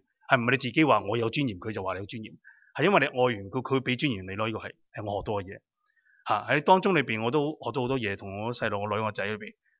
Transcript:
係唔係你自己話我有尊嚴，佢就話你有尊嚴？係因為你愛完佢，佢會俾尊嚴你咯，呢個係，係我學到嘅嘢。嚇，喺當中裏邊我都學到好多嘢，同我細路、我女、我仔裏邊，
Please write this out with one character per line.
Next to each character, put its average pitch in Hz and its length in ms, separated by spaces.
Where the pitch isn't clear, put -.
係 127 140
唔 - 40
係 120 60
你 131 60
自 127 140
己 156 120
話 117 180
我 101 160
有 113 120
尊 143 160
嚴， 101 140
佢 110 120
就 104 120
話 95 100
你 90 60
有 104 80
尊 110 160
嚴？ 110 80
係 135 40
因 190 100
為 180 80
你 135 60
愛 - 40
完 123 240
佢， 127 120
佢 - 100
會 135 100
俾 131 180
尊 147 120
嚴 95 180
你 95 60
咯， 110 120
呢 113 60
個 101 60
係， - 120
係 107 120
我 101 160
學 - 40
到 117 80
嘅 101 100
嘢。 98 160
嚇， 104 260
喺 151 80
當 185 200
中 190 140
裏 143 80
邊 110 200
我 117 80
都 147 200
學 117 100
到 139 80
好 123 60
多 131 120
嘢， 98 180
同 98 280
我 120 80
細 117 160
路、 104 120
我 104 60
女、 107 160
我 107 80
仔 101 140
裏 104 80
邊， 104 200